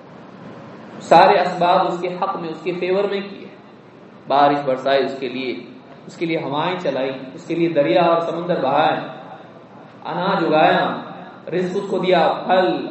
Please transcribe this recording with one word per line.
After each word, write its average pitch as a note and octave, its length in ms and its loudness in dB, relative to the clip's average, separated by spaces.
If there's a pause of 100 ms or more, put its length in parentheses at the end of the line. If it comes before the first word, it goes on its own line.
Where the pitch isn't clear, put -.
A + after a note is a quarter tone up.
(1000)
سارے F#3+ 380 8
اسباب F3+ 480 2
اس F3 140 -4
کے F3+ 80 -4
حق F3+ 280 -4
میں، E3+ 120 -8
اس D#3 140 -10
کے F3+ 100 -4
فیور F#3 320 0
میں G3 160 -4
کیے، - 260 -12 (840)
بارش C#3+ 360 4
برسائی C3 400 2
اس A#2+ 160 -4
کے B2+ 80 -4
لیے، B2 360 -6 (420)
اس - 100 -18
کے E3+ 100 -4
لیے E3 120 -2
ہوائیں D3+ 400 -4
چلائی، C3+ 320 -2 (240)
اس - 120 -16
کے E3 80 -6
لیے E3+ 140 2
دریا F3 340 4
اور E3+ 180 4
سمندر E3+ 400 -2
بہائے، D3 360 2 (1080)
اناج E3+ 400 -2
اگایا، E3 560 4 (520)
رزق F3+ 240 -2
اس G3 140 -4
کو F#3+ 80 0
دیا، F3 340 4 (140)
پھل، F3+ 440 2